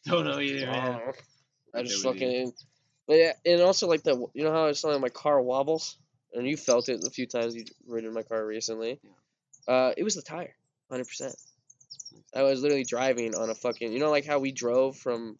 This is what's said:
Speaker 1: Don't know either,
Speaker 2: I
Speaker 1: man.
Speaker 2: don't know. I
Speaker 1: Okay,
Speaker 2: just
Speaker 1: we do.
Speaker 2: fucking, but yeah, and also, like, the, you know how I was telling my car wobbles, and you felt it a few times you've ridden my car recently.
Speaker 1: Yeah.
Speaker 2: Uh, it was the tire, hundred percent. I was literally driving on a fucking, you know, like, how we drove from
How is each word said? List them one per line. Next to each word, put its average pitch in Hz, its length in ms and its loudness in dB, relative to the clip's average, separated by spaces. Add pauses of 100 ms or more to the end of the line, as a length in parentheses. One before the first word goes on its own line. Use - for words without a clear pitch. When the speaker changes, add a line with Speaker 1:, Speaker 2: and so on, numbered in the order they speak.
Speaker 1:
Don't 165 200 2
know 143 120 -2
either, 139 300 -4
Speaker 2:
I - 40 -4
Speaker 1:
man. 127 200 -4
Speaker 2:
don't 117 140 -8
know. 131 60 -8 (640)
I 117 40 -2
Speaker 1:
Okay, 123 100 -4
Speaker 2:
just 101 160 -4
Speaker 1:
we 131 80 2
do. 127 60 -4
Speaker 2:
fucking, 127 340 0 (560)
but 147 60 6
yeah, 165 180 8 (140)
and 175 160 6
also, 185 260 4
like, 160 140 4
the, 143 140 4 (180)
you 147 100 -4
know 156 80 2
how 160 120 2
I 156 40 4
was 147 140 -2
telling 147 180 0
my 131 80 0
car 143 320 2
wobbles, 139 560 0 (380)
and 123 120 -4
you 147 120 -2
felt 123 320 2
it 110 160 -2
a 131 40 -6
few 127 160 -6
times 117 300 -2
you've 113 120 -12 (180)
ridden 113 260 -8
my 113 100 -6
car 113 220 -4
recently. 113 560 -6 (680)
Speaker 1:
Yeah. 123 80 2
Speaker 2:
Uh, 127 220 4
it - 80 -2
was 208 100 -2
the 170 80 -10
tire, 160 320 -12 (360)
hundred 127 180 -6
percent. - 260 -10 (1000)
I 131 60 0
was 135 180 2
literally 139 240 2
driving 120 500 -2
on 110 140 -2
a 110 60 -2
fucking, 117 380 -6
you 120 60 -4
know, 151 120 2
like, 147 160 2
how 147 140 0
we 135 120 -4
drove 131 460 0
from 117 420 -6